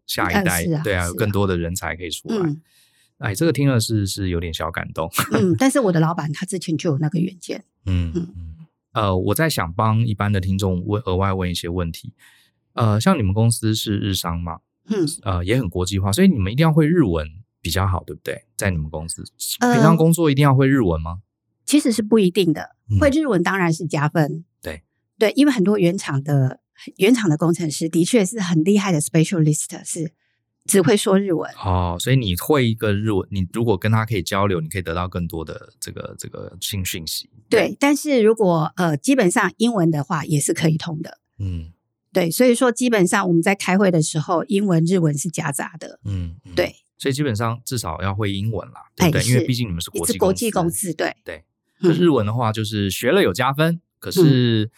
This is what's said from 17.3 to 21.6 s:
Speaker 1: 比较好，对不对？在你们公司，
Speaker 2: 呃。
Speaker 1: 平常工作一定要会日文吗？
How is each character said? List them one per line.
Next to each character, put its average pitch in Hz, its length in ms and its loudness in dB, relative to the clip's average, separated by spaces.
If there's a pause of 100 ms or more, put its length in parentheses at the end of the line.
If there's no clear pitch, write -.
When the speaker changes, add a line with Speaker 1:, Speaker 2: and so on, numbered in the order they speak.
Speaker 1:
比 85 80 -8
较 92 160 0
好， 92 180 -2
对 - 120 -14
不 - 80 -18
对？ - 220 -8 (120)
在 101 140 -2
你 85 60 -2
们 76 120 -6
公 80 180 -10
司， - 160 -12 (360)
Speaker 2:
呃。 240 140 2
Speaker 1:
平 233 100 6
常 165 120 8
工 160 160 4
作 170 200 2
一 147 40 0
定 139 60 2
要 139 140 6
会 135 120 4
日 135 140 4
文 85 180 2
吗？ 82 200 -10 (460)